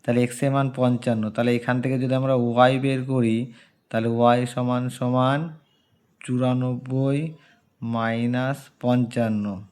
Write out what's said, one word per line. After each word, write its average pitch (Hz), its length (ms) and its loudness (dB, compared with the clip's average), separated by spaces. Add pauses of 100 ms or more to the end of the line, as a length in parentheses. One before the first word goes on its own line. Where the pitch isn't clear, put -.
তাহলে 120 200 2
এক্স 120 200 -2
এর 139 140 2
মান 135 100 2 (120)
পঞ্চান্ন। 120 460 0 (100)
তাহলে 120 240 0
এখান 123 240 -2
থেকে 131 200 0
যদি 127 180 0
আমরা 135 140 0 (100)
ওয়াই 123 300 4 (100)
বের 135 160 0 (120)
করি, 113 240 2 (540)
তাহলে 113 260 0
ওয়াই 120 240 6 (140)
সমান 123 280 -2 (160)
সমান 127 400 2 (800)
চুরানব্বই 127 1000 -2 (640)
মাইনাস 120 760 -2 (220)
পঞ্চান্ন। 117 640 0 (280)